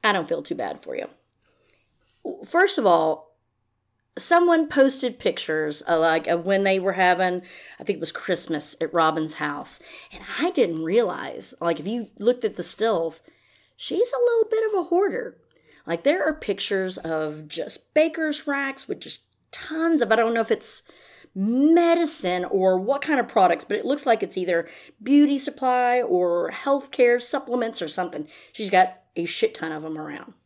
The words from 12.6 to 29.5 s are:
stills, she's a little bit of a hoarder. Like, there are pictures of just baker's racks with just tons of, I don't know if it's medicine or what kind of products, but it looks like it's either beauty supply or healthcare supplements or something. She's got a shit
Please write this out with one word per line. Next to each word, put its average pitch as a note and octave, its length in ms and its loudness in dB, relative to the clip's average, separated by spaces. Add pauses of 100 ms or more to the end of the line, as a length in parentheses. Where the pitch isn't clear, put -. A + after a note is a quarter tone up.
stills, E3+ 580 -2 (540)
she's G4+ 360 -2
a C5 60 -4
little A#4 320 2
bit A4 180 0
of G#4+ 60 -4
a F4 140 -2
hoarder. E4+ 500 -2 (480)
Like, E3+ 160 -4
there E4+ 220 2
are D#4 100 0
pictures F#3+ 640 -4
of D#3 480 -6
just - 480 -10
baker's D#4 520 0
racks C#4 420 -6
with A3+ 120 -8
just - 220 -12 (300)
tons D#4+ 500 0
of, G3+ 80 0
I A3 60 4
don't A3+ 180 2
know A#3 60 0
if A3 100 -2
it's - 320 -4 (520)
medicine C#4+ 1120 2
or F#3 320 2
what A#3 240 0
kind C#4+ 180 2
of A#3+ 80 2
products, - 380 4
but - 140 -4
it - 80 -6
looks C#4+ 180 -2
like A3+ 180 2
it's F3+ 140 -6
either E3+ 320 -2 (340)
beauty C#4+ 360 6
supply B3 640 2
or F3 480 2
healthcare B3 720 2
supplements A#3+ 580 -4
or E3 80 -4
something. E3+ 400 -6 (240)
She's G#3 160 -8
got F#3 320 4 (160)
a E3+ 80 -4
shit A3 300 -2